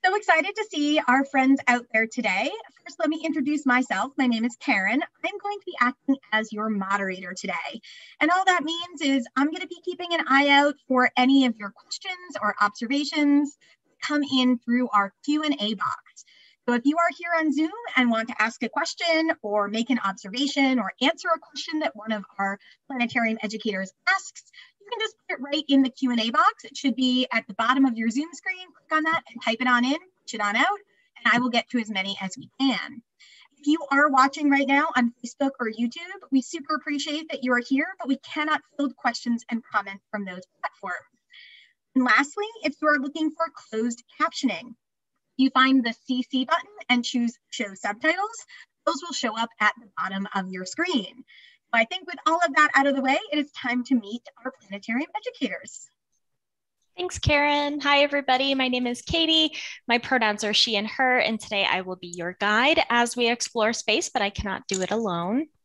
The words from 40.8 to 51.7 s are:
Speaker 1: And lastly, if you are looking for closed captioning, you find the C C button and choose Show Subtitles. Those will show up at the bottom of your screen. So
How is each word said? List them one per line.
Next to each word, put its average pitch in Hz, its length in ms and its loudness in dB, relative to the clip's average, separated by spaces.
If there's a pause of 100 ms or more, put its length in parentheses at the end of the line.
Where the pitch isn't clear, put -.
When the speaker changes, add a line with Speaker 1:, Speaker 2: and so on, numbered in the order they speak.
Speaker 1:
And 254 120 4
lastly, 277 400 2 (160)
if 302 180 -4
you 302 80 2
are 294 100 4
looking 302 340 -2
for 330 120 -2 (100)
closed 233 480 -4 (160)
captioning, 240 580 -4 (600)
you 262 140 4
find 262 340 4
the 233 80 -2 (140)
C 254 160 -2
C 254 220 -2
button 339 260 -2 (180)
and 240 160 2
choose 240 320 -2 (140)
Show 202 240 -8
Subtitles. 330 720 -4 (400)
Those 311 160 -2
will 311 100 -10
show 220 240 -4
up 226 120 -2 (100)
at 208 220 2
the 233 80 -20 (100)
bottom 196 340 -4
of 190 160 -4
your 185 160 -8
screen. 302 520 -4
So - 560 -16